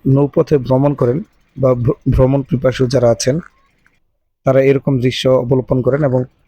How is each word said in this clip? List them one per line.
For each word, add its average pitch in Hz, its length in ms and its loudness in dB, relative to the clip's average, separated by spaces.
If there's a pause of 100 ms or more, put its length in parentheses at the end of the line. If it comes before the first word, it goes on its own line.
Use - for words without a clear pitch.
নৌপথে 139 520 0
ভ্রমণ 131 360 0
করেন 131 280 -2 (360)
বা 127 160 2
ভ্র-, 123 360 -2
ভ্রমণ 131 320 2
পিপাসু 131 440 -2
যারা 120 240 0
আছেন, 127 280 -2 (1040)
তারা 135 180 2
এরকম 135 380 0
দৃশ্য 127 280 -2
অবলোকন 131 540 0
করেন 135 220 -2
এবং 127 200 0 (240)